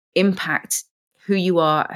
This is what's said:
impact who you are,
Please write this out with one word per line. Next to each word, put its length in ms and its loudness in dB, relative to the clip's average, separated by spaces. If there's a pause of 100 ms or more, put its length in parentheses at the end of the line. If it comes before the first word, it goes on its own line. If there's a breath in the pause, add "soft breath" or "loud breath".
(140)
impact 680 -2 (400)
who 100 -2
you 240 0
are, 380 2